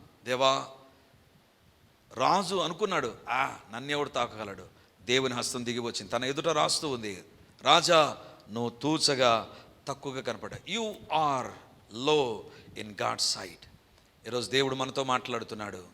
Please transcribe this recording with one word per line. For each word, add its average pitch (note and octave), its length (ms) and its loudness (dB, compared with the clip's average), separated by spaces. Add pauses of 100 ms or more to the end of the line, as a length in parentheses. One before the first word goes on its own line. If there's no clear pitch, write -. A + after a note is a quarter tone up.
(240)
దేవా, C3 440 2 (1500)
రాజు E3 400 2
అనుకున్నాడు, E3+ 600 -2 (140)
"ఆ, B2+ 280 0 (140)
నన్నెవడు C#3+ 380 -4
తాకగలడు?" G#2 560 -6 (400)
దేవుని B2+ 300 2
హస్తం A#2+ 300 -4
దిగి A#2 140 -4
వచ్చింది, A2+ 340 -6
తన A#2+ 120 0
ఎదుట C#3+ 240 -2
రాస్తూ D#3 400 0
ఉంది, G#2+ 360 -6 (380)
"రాజా, D3+ 540 6 (340)
నువ్వు A#2 200 -2
తూచగా B2+ 840 2 (320)
తక్కువగా C3+ 320 -8
కనపడ్డావు. A2 500 -10
You A3 220 -4
are C#3+ 580 0 (560)
low C3+ 320 4 (440)
in G#2+ 140 -12
God's A#2 380 0
sight." F#2 340 -10 (580)
ఈరోజు A2+ 240 -4
దేవుడు C3+ 240 2
మనతో C3+ 300 -2
మాట్లాడుతున్నాడు, A2 880 -4